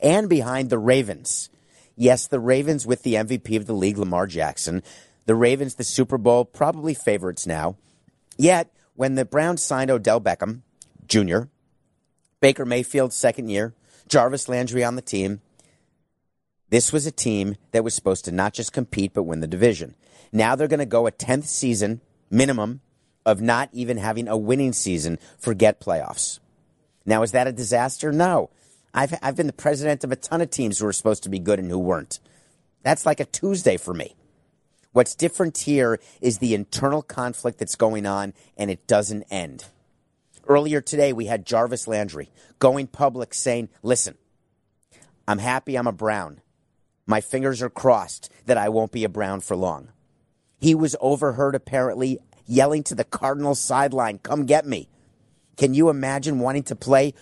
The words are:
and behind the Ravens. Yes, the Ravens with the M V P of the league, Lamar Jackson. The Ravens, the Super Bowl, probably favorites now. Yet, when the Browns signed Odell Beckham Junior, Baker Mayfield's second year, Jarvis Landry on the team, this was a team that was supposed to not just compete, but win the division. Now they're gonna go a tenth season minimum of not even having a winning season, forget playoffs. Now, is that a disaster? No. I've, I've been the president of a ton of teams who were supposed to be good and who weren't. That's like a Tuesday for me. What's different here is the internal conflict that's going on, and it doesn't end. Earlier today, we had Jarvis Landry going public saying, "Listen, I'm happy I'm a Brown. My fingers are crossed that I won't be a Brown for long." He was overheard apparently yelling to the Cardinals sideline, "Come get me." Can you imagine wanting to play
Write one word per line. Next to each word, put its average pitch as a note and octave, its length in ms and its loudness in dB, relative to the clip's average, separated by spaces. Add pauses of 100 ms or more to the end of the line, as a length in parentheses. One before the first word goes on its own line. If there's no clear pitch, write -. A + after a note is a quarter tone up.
and F#3+ 300 2
behind C3 400 0
the A#2+ 80 2
Ravens. A2+ 720 0 (460)
Yes, B2 320 4
the C3+ 120 0
Ravens C3 460 0
with A#2+ 160 -2
the A2+ 140 0
M A2 100 0
V B2 100 -2
P A2 200 -4
of G#2 100 -2
the A2 80 -4
league, G2 240 0
Lamar F#2 300 0
Jackson. E2 560 -4 (420)
The A2 80 4
Ravens, B2+ 400 2
the - 80 -10
Super B2+ 360 0
Bowl, A#2+ 260 6
probably D#3 500 -2
favorites F#2 540 -2
now. D#2+ 260 -2 (640)
Yet, E3+ 360 2 (220)
when C3 220 -2
the C3 80 0
Browns D#3 360 0
signed C3 300 -2
Odell A2 300 2
Beckham G2 420 -4 (460)
Junior, G#2+ 400 2 (920)
Baker C3+ 240 4
Mayfield's B2 520 0
second A#2 320 0
year, G#2+ 260 -2 (320)
Jarvis C3 420 2
Landry B2 360 -2
on A#2+ 100 -2
the B2+ 80 -10
team, G2+ 380 -4 (1300)
this A#2 220 4
was D3+ 140 0
a D3+ 40 -4
team G2+ 460 -2 (160)
that A2+ 100 4
was A2 100 -2
supposed - 340 -2
to F2+ 40 -6
not F#2+ 240 0
just - 180 -8
compete, G2+ 400 -2
but G2 120 -2
win E2 160 -4
the D#2+ 80 -4
division. F2+ 480 0 (360)
Now A2 220 2
they're C#3+ 140 0
gonna D3 180 0
go A#2 220 2
a - 20 0
tenth C3+ 380 -2
season A2+ 540 -2 (280)
minimum B2 500 2 (440)
of G#2 160 2
not A#2+ 320 2
even A#2+ 240 -4
having A2 320 -4
a A2 80 -2
winning B2 360 0
season, E2+ 460 -2 (180)
forget G#2+ 440 2
playoffs. - 580 -6 (640)
Now, A2 200 2
is G2+ 80 -2
that B2+ 160 2
a C3 40 -4
disaster? B2 600 -2
No. D#3+ 380 2 (440)
I've, C#3+ 260 0
I've C3+ 140 -4
been D#3+ 140 -2
the C3 40 -4
president D3 520 -2
of C3 80 -4
a C3 40 -2
ton - 240 -4
of E3 100 -2
teams A2 280 -2
who G#2+ 60 -2
were G#2 80 0
supposed - 320 0
to F#2+ 40 -10
be F#2+ 120 -4
good F#2+ 180 2
and F#2 100 -6
who F2+ 120 -2
weren't. F2 400 -2 (640)
That's D3+ 200 0
like D3+ 140 2
a C#3+ 60 -4
Tuesday F3 520 0
for F2+ 160 -8
me. - 220 -8 (800)
What's B2 220 4
different E3+ 440 -2
here B2+ 420 0 (220)
is A#2 160 2
the A#2 160 0
internal C#3 480 -2
conflict B2 560 -6
that's - 160 -8
going A2 320 0
on, G2 260 -2 (240)
and G2+ 140 -4
it - 160 -8
doesn't G#2 440 0
end. E2 360 -8 (840)
Earlier D3 320 2
today, C#3+ 320 0
we A2+ 140 -6
had G#2 180 -4
Jarvis A#2+ 420 -2
Landry G#2 440 -6 (300)
going C3+ 260 4
public B2+ 480 -2
saying, A#2+ 340 -2 (140)
"Listen, A#2+ 340 -2 (1120)
I'm G#2 80 0
happy B2+ 400 -4
I'm A#2+ 100 -2
a A#2 60 0
Brown. F#2 480 -4 (640)
My G#2+ 160 2
fingers C3 400 -4
are B2 80 -6
crossed - 640 0 (160)
that B2 100 4
I G#2+ 140 2
won't A2 200 0
be A2+ 140 -4
a G#2 60 -2
Brown G2 300 -4
for - 140 -4
long." F2+ 340 -4 (720)
He D#3+ 160 6
was D#3 240 0
overheard C3+ 560 0
apparently B2+ 640 -2 (280)
yelling C#3 380 2
to - 100 -6
the - 100 -2
Cardinals C#3+ 560 -2
sideline, B2+ 600 0
"Come C#3+ 240 -2
get D3 200 4
me." G2 220 -6 (720)
Can C3+ 160 2
you D#3+ 160 6
imagine C#3 480 -2
wanting C3+ 240 -2
to - 120 -8
play C3+ 480 4